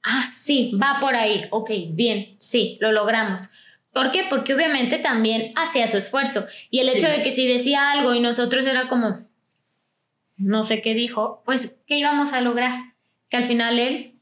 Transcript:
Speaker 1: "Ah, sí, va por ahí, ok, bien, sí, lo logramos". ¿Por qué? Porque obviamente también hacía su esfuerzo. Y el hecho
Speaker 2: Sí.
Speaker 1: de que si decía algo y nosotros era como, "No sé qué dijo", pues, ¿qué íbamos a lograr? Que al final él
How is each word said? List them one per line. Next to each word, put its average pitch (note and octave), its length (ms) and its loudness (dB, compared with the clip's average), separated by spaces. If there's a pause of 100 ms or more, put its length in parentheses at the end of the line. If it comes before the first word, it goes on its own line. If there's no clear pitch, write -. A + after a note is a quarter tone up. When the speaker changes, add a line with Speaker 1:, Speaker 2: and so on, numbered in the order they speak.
Speaker 1:
"Ah, B3 320 -2
sí, C4 380 0 (100)
va C#4 180 2
por C4+ 140 0
ahí, G#3+ 360 0
ok, A3 200 -4 (200)
bien, G3+ 500 -2
sí, - 400 0
lo A3 100 2
logramos". G#3+ 600 0 (420)
¿Por - 180 0
qué? F#4 180 -2
Porque C4+ 260 -2
obviamente C#4+ 440 0
también A3+ 560 0
hacía C#4+ 320 2
su G#3+ 120 0
esfuerzo. A#3 480 -2 (240)
Y C4 100 2
el C4 80 4
hecho E4 180 4
Speaker 2:
Sí. D4+ 120 4
Speaker 1:
de - 40 0
que C4+ 80 0
si C4 160 2
decía C#4 460 2
algo B3+ 220 2
y A#3+ 60 2
nosotros A#3+ 460 0
era B3+ 220 0
como, A3+ 320 0 (1160)
"No G3+ 280 0
sé A3 180 -2
qué A3 120 0
dijo", A#3 500 -4
pues, - 320 -2 (100)
¿qué D4 120 -2
íbamos C#4+ 340 0
a B3+ 80 0
lograr? B3 540 -2 (360)
Que B3 60 -2
al B3 80 2
final A#3+ 340 0
él B3+ 440 -2